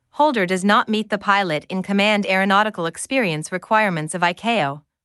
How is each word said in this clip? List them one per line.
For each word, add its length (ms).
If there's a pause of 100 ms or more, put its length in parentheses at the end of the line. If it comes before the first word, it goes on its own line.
(120)
holder 340
does 180
not 240
meet 220
the 80
pilot 500
in 160
command 420
aeronautical 600
experience 640
requirements 640
of 60
icao, 600 (220)